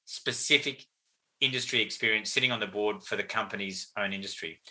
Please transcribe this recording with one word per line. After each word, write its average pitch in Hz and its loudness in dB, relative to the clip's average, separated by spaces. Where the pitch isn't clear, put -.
specific - 2
industry 131 2
experience 107 0
sitting 127 2
on 113 0
the 107 0
board 101 0
for - -4
the 101 0
company's 101 -4
own 101 -2
industry. 98 -8